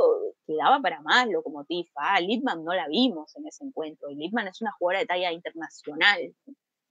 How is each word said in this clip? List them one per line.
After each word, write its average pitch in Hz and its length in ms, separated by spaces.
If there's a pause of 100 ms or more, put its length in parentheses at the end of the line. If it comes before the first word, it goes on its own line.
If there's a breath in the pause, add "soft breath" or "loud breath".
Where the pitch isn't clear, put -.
(460)
que 156 100
daba 196 240
para 165 200
más, 220 280
Lokomotiv. 160 680
Ah, 175 260
Lippmann 202 440
no 165 80
la 170 160
vimos 180 480
en 151 100
ese - 180
encuentro, 151 460
y 143 60
Lippmann 196 320
es - 120
una 220 120
jugadora 180 280
de 165 60
talla 180 260
internacional. 165 1000 (560)